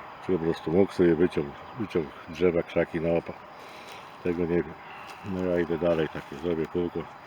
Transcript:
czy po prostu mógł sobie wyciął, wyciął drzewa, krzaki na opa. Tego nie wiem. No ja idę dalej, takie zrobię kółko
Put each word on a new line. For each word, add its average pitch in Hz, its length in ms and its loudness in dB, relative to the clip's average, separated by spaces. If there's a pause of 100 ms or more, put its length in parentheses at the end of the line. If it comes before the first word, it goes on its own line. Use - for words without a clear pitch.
(260)
czy 95 60 2
po 87 60 4
prostu 80 340 0
mógł 95 200 6
sobie 85 220 6
wyciął, 82 300 4 (360)
wyciął 92 220 0 (260)
drzewa, 85 340 2
krzaki 85 380 0
na 82 180 2
opa. - 140 -4 (920)
Tego 87 200 0
nie 85 200 4
wiem. 80 120 -12 (500)
No 92 200 -2
ja 90 160 4
idę 82 180 0
dalej, 80 300 4
takie 76 280 -10
zrobię 80 300 0
kółko 87 340 -2 (260)